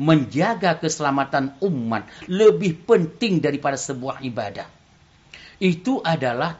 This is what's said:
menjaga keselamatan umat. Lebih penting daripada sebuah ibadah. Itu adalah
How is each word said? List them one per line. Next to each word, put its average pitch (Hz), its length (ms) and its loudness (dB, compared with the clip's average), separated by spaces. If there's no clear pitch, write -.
menjaga 160 800 2
keselamatan 139 800 -2
umat. 117 480 -2
Lebih 185 640 4
penting 190 480 2
daripada 143 400 -2
sebuah 131 480 -8
ibadah. 104 400 -8
Itu 185 400 0
adalah 156 580 -2